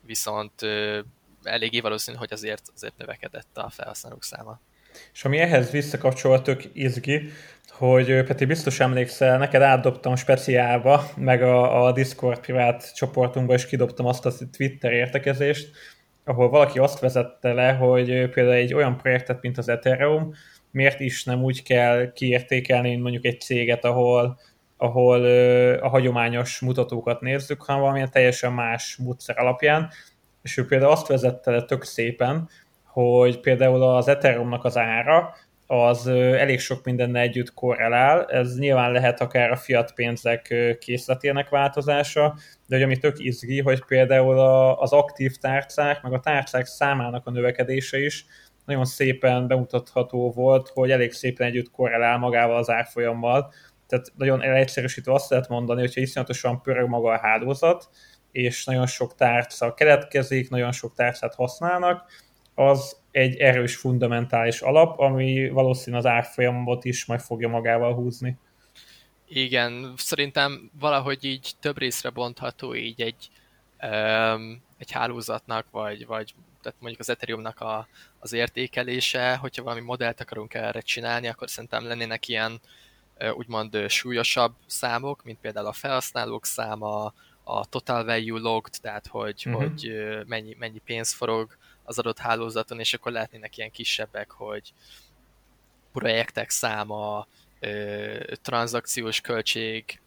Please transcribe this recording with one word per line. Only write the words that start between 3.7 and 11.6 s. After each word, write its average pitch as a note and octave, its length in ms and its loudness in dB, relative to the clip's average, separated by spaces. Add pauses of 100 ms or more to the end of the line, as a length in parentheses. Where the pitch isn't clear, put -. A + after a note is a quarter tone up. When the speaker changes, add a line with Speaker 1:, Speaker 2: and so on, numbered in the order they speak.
Speaker 1:
száma. A2 360 -16 (540)
Speaker 2:
És - 120 -10
ami C#3+ 120 0
ehhez D#3 340 2
visszakapcsolva C3 680 2
tök C3 220 -2 (100)
izgi, C3+ 560 -4 (380)
hogy, B2+ 420 4
ö, C3 140 4
Peti, C3 220 -2
biztos C#3+ 340 0
emlékszel, B2+ 580 2
neked C#3 240 4
átdobtam B2+ 540 4
speciálba, B2+ 1000 4
meg B2+ 280 4
a, B2 420 6